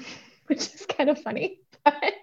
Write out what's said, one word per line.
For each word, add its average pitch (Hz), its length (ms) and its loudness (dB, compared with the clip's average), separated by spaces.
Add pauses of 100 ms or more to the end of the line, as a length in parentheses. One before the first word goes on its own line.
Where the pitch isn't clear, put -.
(220)
<laughs> - 260 -20
which - 260 -2
is - 120 -16
kind 285 240 2
of - 120 2
funny. - 440 -6
<laughs> - 180 -20
But, 294 400 4